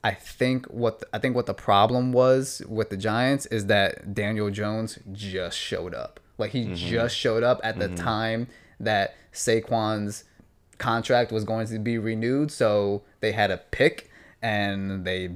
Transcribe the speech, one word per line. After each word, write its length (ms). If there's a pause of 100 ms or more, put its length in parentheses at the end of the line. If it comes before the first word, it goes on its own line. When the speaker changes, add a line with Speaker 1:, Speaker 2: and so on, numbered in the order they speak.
Speaker 1:
I 100
think 540
what, 440
I 60
think 180
what 120
the 80
problem 560
was 560
with 240
the 60
Giants 500
is 180
that 480
Daniel 380
Jones 480 (120)
just 460
showed 380
up. 240 (180)
Like, 140
he 140
Speaker 2:
Mm-hmm. 100
Speaker 1:
just 400
showed 260
up 220
at 160
the 80
Speaker 2:
Mm-hmm. 160
Speaker 1:
time 440 (320)
that 360 (180)
Saquon's 920 (540)
contract 520
was 140
going 220
to 120
be 180
renewed, 540
so 520 (180)
they 100
had 200
a 60
pick, 540 (300)
and 640
they 300